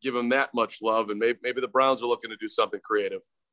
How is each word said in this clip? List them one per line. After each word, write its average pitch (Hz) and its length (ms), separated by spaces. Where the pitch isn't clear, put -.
give 127 140
him 120 140
that 135 240
much 113 280
love, 110 280
and 104 100
may-, 117 220
maybe 123 200
the 123 60
Browns 127 360
are 120 40
looking 117 220
to 110 80
do 110 100
something 107 360
creative. 98 380